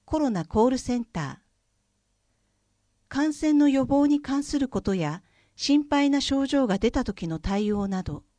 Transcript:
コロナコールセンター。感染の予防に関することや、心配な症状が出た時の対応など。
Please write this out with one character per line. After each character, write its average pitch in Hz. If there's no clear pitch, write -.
コ 311
ロ 277
ナ 175
コ 220
ー 262
ル 262
セ 247
ン 233
タ -
ー。 135
感 294
染 311
の 294
予 269
防 285
に 294
関 277
す 285
る 269
こ 196
と 196
や、 165
心 294
配 285
な 277
症 277
状 269
が 196
出 226
た 254
時 185
の 160
対 208
応 202
な 185
ど。 151